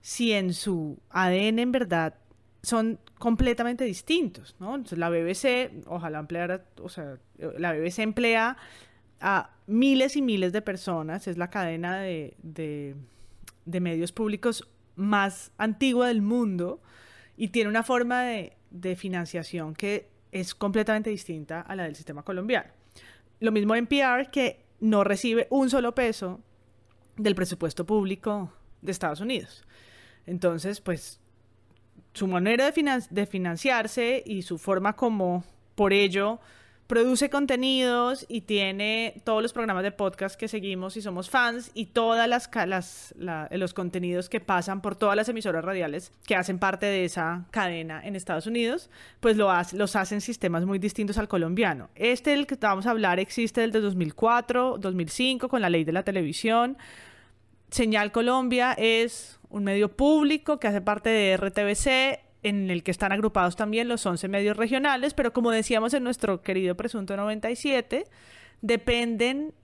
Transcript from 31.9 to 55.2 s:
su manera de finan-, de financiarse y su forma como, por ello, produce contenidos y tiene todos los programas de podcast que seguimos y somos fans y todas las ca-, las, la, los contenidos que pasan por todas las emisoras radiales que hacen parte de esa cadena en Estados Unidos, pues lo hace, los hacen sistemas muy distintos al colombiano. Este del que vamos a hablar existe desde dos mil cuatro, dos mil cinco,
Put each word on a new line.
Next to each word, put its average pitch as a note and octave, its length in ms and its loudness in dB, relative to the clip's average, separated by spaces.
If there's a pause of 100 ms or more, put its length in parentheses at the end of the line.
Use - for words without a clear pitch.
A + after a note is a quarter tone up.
su G3 120 -4
manera G3 400 2
de D4+ 60 4
finan-, C#4+ 400 0
de G3+ 160 0
financiarse A3+ 960 0
y G3 160 -6
su F3 160 -8
forma G3 380 0
como, F#3 480 0 (320)
por G3 180 4
ello, G3+ 460 2 (460)
produce B3 440 4
contenidos B3+ 1000 2
y A3+ 140 -6
tiene G#3 840 -2
todos A3 180 2
los A#3 120 -2
programas G3+ 300 -2
de G3+ 80 -2
podcast G3 440 -4
que F#3 120 -6
seguimos F#3+ 480 -6
y A3 60 -10
somos F#3 280 -8
fans A#3+ 440 0
y G#3 140 -6
todas A3+ 420 2
las A#3+ 180 2
ca-, G3+ 200 -2
las, - 500 -6
la, D#3+ 340 -6
los F3+ 220 -4
contenidos F3+ 560 -4
que A3+ 120 -2
pasan F#3+ 400 0
por G3 140 -4
todas G3+ 200 2
las G#3+ 120 2
emisoras G#3 380 -4
radiales F3 460 -4 (160)
que G#3 80 0
hacen F#3 240 -2
parte F#3+ 260 0
de G3 200 2
esa F3 440 -4
cadena E3 560 -4
en G3 100 -8
Estados F3+ 300 -6
Unidos, A#3 460 -2 (280)
pues A3 180 4
lo G3+ 120 4
hace, F3 260 0
los G3+ 200 0
hacen G3+ 260 -2
sistemas F3+ 440 -2
muy G3 120 0
distintos G3+ 400 -2
al G#3+ 100 0
colombiano. F3 680 0
Este B3 360 2
del C#4+ 140 2
que C#4+ 120 -4
vamos G3 280 2
a A#3+ 60 2
hablar G3 280 2
existe A3+ 420 -2
desde A3 180 2
dos G3+ 160 0
mil E3 180 0
cuatro, A#3+ 640 2
dos G3 160 -4
mil E3+ 160 -2
cinco, B3+ 400 0